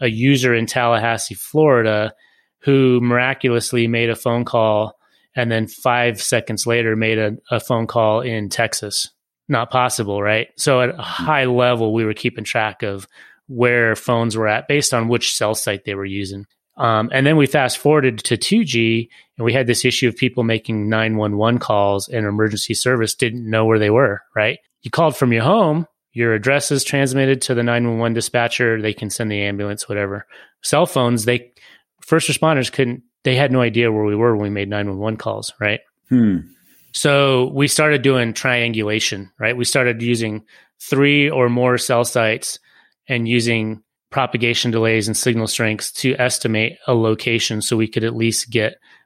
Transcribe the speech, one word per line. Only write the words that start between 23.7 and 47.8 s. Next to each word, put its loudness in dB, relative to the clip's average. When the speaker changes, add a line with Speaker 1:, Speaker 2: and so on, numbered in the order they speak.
Speaker 1:
they 2
were, 2
right? 0
You -10
called 2
from 2
your 2
home, 2
your 0
address 0
is 0
transmitted 0
to -2
the 0
nine 2
one -2
one 0
dispatcher, 0
they -2
can -8
send -4
the -2
ambulance, -6
whatever. -6
Cell 2
phones, 0
they, -2
first 0
responders 0
couldn't, -2
they 2
had 2
no 4
idea 2
where 0
we 0
were 4
when -2
we -4
made -4
nine -4
one -6
one -4
calls, -8
right? -2
Speaker 2:
Hmm. 4
Speaker 1:
So 2
we 2
started 2
doing 2
triangulation, -2
right? -2
We -2
started 0
using -2
three 2
or 0
more 2
cell 0
sites -2
and -2
using 0
propagation -2
delays 0
and -4
signal 0
strengths -4
to -2
estimate -2
a 2
location 0
so -2
we 0